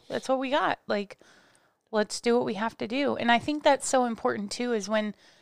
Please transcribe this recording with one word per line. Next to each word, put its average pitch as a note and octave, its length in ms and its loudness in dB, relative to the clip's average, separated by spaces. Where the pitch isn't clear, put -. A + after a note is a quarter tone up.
that's - 200 -6
what C4 120 2
we C4 100 -4
got. C#4 380 0
Like, G#3 300 -4
let's G#3+ 280 0
do A#3 160 2
what B3 100 2
we A#3 80 -2
have A3 240 -4
to A#3+ 100 -6
do." B3 280 0
And A#3 140 0
I A#3+ 80 6
think D4 240 -4
that's C#4 240 4
so B3+ 200 4
important A3+ 440 -4
too, B3 220 -2
is G3+ 160 -2
when, G#3+ 260 0